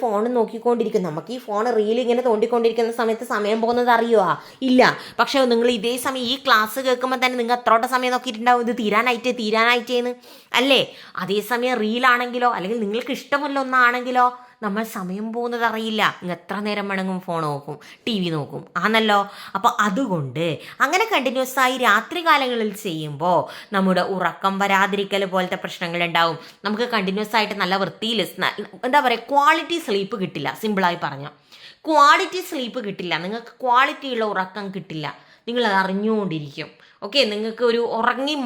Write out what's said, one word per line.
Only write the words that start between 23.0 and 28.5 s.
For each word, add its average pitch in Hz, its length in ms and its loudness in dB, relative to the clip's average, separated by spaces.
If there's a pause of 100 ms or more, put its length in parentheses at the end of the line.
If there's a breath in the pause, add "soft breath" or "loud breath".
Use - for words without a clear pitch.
നമ്മുടെ 190 280 4 (120)
ഉറക്കം 180 460 0
വരാതിരിക്കൽ 196 720 2
പോലത്തെ 185 300 0
പ്രശ്നങ്ങളുണ്ടാവും. 170 720 0 (280 loud breath)
നമുക്ക് 214 300 -2
കണ്ടിന്യുവസ് 208 440 -2
ആയിട്ട് 208 240 -2
നല്ല 180 200 0
വൃത്തിയിൽ 220 380 -2 (100)
സ്ന-, 160 240 -2 (320)